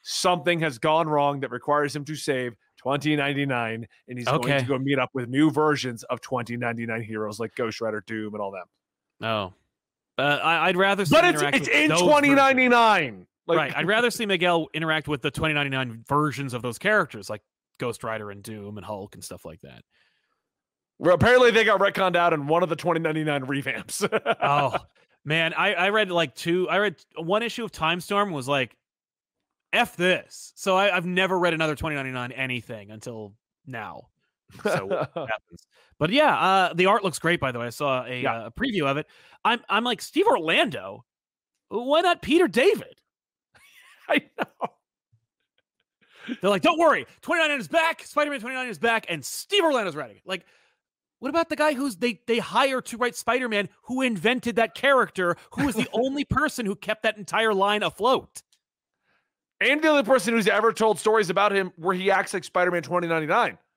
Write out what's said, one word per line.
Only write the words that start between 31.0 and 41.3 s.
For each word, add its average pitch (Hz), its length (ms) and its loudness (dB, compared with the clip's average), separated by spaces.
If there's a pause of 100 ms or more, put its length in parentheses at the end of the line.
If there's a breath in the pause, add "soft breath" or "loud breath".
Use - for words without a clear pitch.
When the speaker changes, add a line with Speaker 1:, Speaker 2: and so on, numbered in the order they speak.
Speaker 2:
never 180 320 0
read 170 160 2
another 156 200 0
twenty 156 200 -6
ninety-nine 131 380 -6
anything 117 580 -8
until 110 420 -14 (320)
now. 104 440 -14 (540)
So 160 220 -2
Speaker 1:
<laughs> - 0 -
Speaker 2:
what 147 300 -4
happens? 113 520 -10 (300 soft breath)
But 160 140 -2
yeah, 262 260 4
uh, 180 380 2
the 180 100 2
art 202 180 4
looks 180 160 -2
great, 165 200 0
by 131 120 -2
the 120 80 -6
way. 120 60 -4
I 120 60 -6
saw 131 340 -2
a, 123 160 -6
Speaker 1:
Yeah. 120 220 -2
Speaker 2:
uh, - 40 -12
a 113 40 -14
preview 208 380 -2
of 139 80 0
it. 156 100 -6 (360 soft breath)
I'm, 226 260 2
I'm 214 140 0
like, 247 180 -4
"Steve 381 260 0
Orlando? 160 760 0 (640)